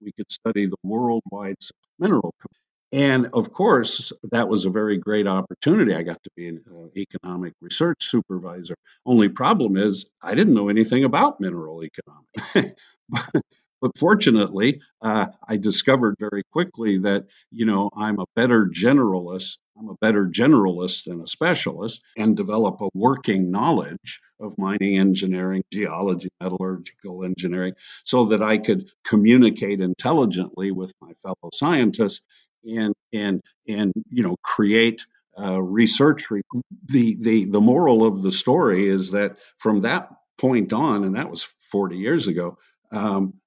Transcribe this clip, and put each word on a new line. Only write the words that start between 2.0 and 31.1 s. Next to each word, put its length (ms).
mineral. 340
And 420
of 200
course, 600
that 160
was 180
a 40
very 280
great 300
opportunity. 680
I 80
got 220
to 120
be 120
an, 200
uh, 280
economic 640
research 440
supervisor. 680
Only 220
problem 480
is 280
I 140
didn't 200
know 140
anything 360
about 360
mineral 440
economics. 1000
<laughs> 240
But, 340
but 180
fortunately, 840
uh, 260
I 100
discovered 600
very 340
quickly 460
that, 280
you 160
know, 300
I'm 240
a 60
better 300
generalist. 920
I'm 120
a 120
better 280
generalist 760
than 160
a 60
specialist, 720
and 200
develop 440
a 140
working 560
knowledge 720
of 180
mining 420
engineering, 720
geology, 560
metallurgical 840
engineering, 480
so 220
that 160
I 160
could 300
communicate 760
intelligently 920
with 300
my 140